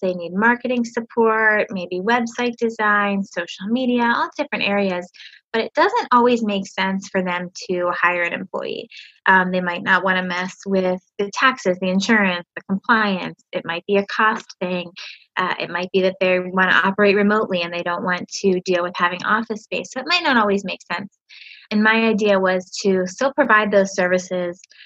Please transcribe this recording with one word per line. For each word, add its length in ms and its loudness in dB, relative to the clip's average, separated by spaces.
they 140 -2
need 180 -10
marketing 520 0
support, 840 0
maybe 300 -6
website 580 -2
design, 640 0
social 440 -8
media, 480 2
all 220 -2
different 260 -4
areas. 440 -2
But 120 -2
it 100 -8
doesn't 380 2
always 320 6
make 240 -2
sense 420 -4
for 140 -2
them 260 -4
to 260 0
hire 260 2
an 120 -2
employee. 540 -8
Um, 260 4
they 100 0
might 200 -4
not 220 2
wanna 200 0
mess 320 -6
with 360 0
the 160 -2
taxes, 460 0
the 100 -2
insurance, 640 2
the 140 -12
compliance. 840 -2
It 140 -6
might 220 -6
be 100 2
a 80 0
cost 400 0
thing. 320 -4
Uh, 220 -2
it 120 -6
might 200 -6
be 120 2
that 160 0
they 200 2
wanna 440 2
operate 320 2
remotely 460 0
and 120 -6
they 100 -6
don't 200 -4
want 240 -4
to 200 2
deal 220 0
with 120 -6
having 280 -2
office 400 -2
space. 280 -8
So 80 -8
it 80 -10
might 160 0
not 140 2
always 260 2
make 180 -10
sense. 260 -10
And 120 2
my 240 4
idea 320 2
was 300 0
to 240 2
still 260 -2
provide 380 4
those 240 4
services, 640 -2